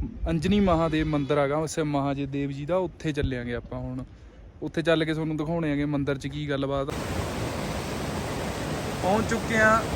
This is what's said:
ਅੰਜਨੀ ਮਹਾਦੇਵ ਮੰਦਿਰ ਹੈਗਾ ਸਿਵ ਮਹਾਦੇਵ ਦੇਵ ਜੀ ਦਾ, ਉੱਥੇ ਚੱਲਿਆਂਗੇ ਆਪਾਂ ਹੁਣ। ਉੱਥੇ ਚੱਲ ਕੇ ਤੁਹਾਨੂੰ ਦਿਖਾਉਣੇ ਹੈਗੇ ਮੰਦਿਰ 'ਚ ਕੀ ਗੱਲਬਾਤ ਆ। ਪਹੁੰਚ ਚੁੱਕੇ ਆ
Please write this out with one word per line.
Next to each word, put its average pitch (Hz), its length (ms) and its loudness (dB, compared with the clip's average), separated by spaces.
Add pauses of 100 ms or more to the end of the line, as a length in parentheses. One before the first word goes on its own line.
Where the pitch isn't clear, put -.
(280)
ਅੰਜਨੀ 185 320 4
ਮਹਾਦੇਵ 160 460 4
ਮੰਦਿਰ 147 320 2
ਹੈਗਾ 147 280 2
ਸਿਵ 156 180 -2
ਮਹਾਦੇਵ 139 460 0
ਦੇਵ 143 220 -2
ਜੀ 143 140 -6
ਦਾ, 170 100 2
ਉੱਥੇ 165 360 -2
ਚੱਲਿਆਂਗੇ 127 420 -2
ਆਪਾਂ 120 240 -6
ਹੁਣ। 127 260 -6 (580)
ਉੱਥੇ 151 200 -2
ਚੱਲ 160 220 4
ਕੇ 160 100 0
ਤੁਹਾਨੂੰ 160 220 -2
ਦਿਖਾਉਣੇ 160 340 0
ਹੈਗੇ 143 140 0
ਮੰਦਿਰ 143 340 0
'ਚ 139 80 -8
ਕੀ 143 240 -6
ਗੱਲਬਾਤ 139 380 0
ਆ। 147 40 -2 (2000)
ਪਹੁੰਚ 202 280 2
ਚੁੱਕੇ 226 280 0
ਆ 220 240 6 (140)